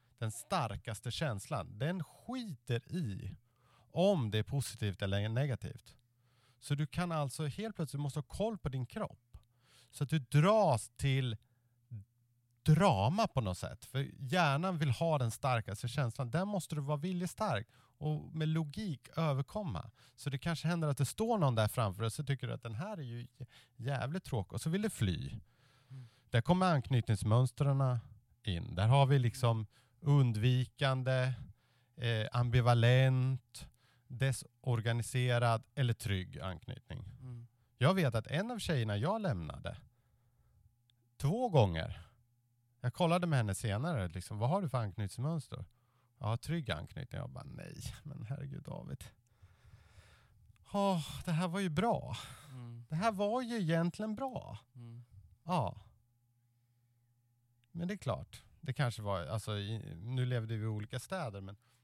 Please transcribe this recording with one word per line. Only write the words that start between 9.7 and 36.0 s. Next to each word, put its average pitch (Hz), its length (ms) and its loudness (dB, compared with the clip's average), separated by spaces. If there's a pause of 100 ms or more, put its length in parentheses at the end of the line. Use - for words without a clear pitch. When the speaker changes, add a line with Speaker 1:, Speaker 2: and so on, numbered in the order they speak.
Speaker 1:
Så - 140 -4
att 123 60 -6
du 160 80 2
dras 156 800 4
till 131 400 0 (1300)
drama 156 640 6
på - 140 -2
något 95 180 -2
sätt. - 260 -10
För 135 340 -4
hjärnan 160 600 2
vill 143 120 2
ha 160 280 2
den 120 120 2
starkaste 117 580 -2
känslan. 123 420 -2
Där 165 140 0
måste 202 300 -4
du 151 60 -2
vara 143 160 -2
viljestark 175 720 -2 (300)
och 151 360 -4
med 156 140 0
logik 160 680 -4
överkomma. 147 760 -2 (260)
Så - 140 -6
det 135 80 -6
kanske 160 300 -2
händer 165 200 2
att 139 100 0
det 143 80 4
står 226 320 2
någon 135 160 6
där 110 140 6
framför 104 340 0
och 113 100 0
så 147 120 -4
tycker 135 220 -2
du 117 60 -2
att 110 100 -6
den 110 120 -6
här 190 220 -6
är 156 60 -8
ju 120 180 -8 (180)
jä-, - 80 -12 (300)
jävligt 139 480 -2
tråkig. - 280 -2
Och - 80 -4
så 160 100 -2
vill 196 120 0
du 214 80 0
fly. 78 400 0 (600)
Speaker 2:
Mm. 131 180 -16 (220)
Speaker 1:
Där 117 100 4
kommer 185 260 6
anknytningsmönstren 131 1300 2 (440)
in. 85 320 -2
Där 95 120 4
har 139 200 8
vi 139 120 6
liksom 117 480 2 (340)
undvikande, 127 1300 4 (640)
eh, 113 360 0
ambivalent, 123 1400 4 (400)
desorganiserad 120 1500 0 (120)
eller 123 200 2
trygg 92 460 -4